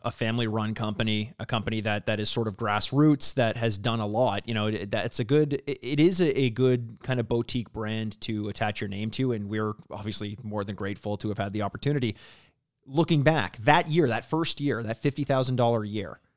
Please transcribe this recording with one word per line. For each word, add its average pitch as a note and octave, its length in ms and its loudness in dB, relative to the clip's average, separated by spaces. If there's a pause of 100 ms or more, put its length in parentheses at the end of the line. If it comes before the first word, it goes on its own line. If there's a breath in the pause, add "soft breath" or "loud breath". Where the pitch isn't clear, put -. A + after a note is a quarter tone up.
a A#2+ 80 -2
family-run A2+ 640 -2
company, G#2+ 640 -2
a - 60 -8
company A2 340 -2
that, G#2 260 -2
that G#2+ 140 0
is G#2 100 -2
sort A#2 160 0
of G2 100 -6
grassroots, C3 800 2
that A2+ 220 2
has A2+ 200 0
done A2+ 220 0
a A2 80 -2
lot. G#2 420 0
You A2+ 60 -2
know, G#2+ 140 0
it, G#2 240 -4
that's G2+ 260 -2
a B2 60 0
good, C#3+ 300 4 (120)
it, C#3+ 160 -4
it C3+ 160 -2
is F3 220 6
a, D3 180 4
a C3 120 2
good A#2+ 520 2
kind B2+ 160 -2
of A#2 100 -2
boutique A#2+ 440 -2
brand A2 480 -4
to G#2+ 280 -4
attach G#2+ 320 -2
your G#2+ 80 -4
name G2+ 240 -6
to. C3 200 0
And G#2 160 -4
we're G#2+ 240 -2 (180)
obviously G2+ 540 -8
more G#2 180 -6
than G2 140 -8
grateful G2+ 400 -6
to G#2+ 140 -4
have F#2+ 80 -4
had G2+ 140 -4
the G#2 100 -2
opportunity. B2 520 -2 (720 loud breath)
Looking D3+ 380 2
back, D3 400 2
that D3+ 240 6
year, D#3 180 4
that A#2 180 -2
first D#3+ 360 -2
year, C3 220 0
that A2 160 -6
fifty C#3+ 260 -2
thousand C3 320 0
dollar A#2 280 4
year, G2+ 360 -6 (160)